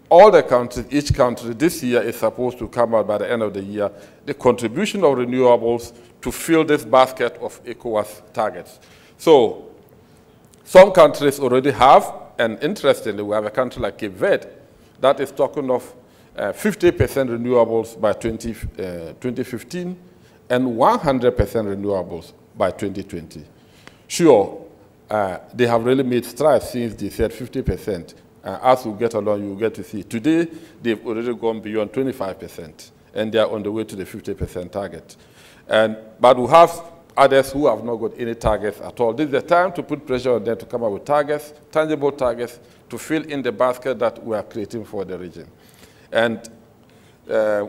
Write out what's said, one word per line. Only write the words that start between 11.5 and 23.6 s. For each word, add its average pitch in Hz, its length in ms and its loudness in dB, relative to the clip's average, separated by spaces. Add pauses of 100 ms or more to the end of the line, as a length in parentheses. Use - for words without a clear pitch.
have, 139 400 6 (260)
and 110 240 -2
interestingly, 117 640 0
we 104 100 -4
have 107 120 0
a 104 40 -6
country 123 320 -4
like 104 160 -6
Cape 104 140 -8
Verde 143 340 0 (540)
that 139 180 4
is 135 140 -6
talking 135 380 -4
of, 123 220 -4 (440)
uh, 101 160 -4
fifty 175 400 0
percent 131 380 0
renewables 117 720 0
by 104 120 2
twenty, 113 420 -6 (240)
uh, 85 360 -10
twenty 123 280 -6
fifteen 175 540 -10 (540)
and 127 260 0
one 196 220 2
hundred 127 380 0
percent 107 300 -2
renewables 98 640 -6 (240)
by 98 140 0
twenty 98 320 -8
twenty. 80 400 -14 (640)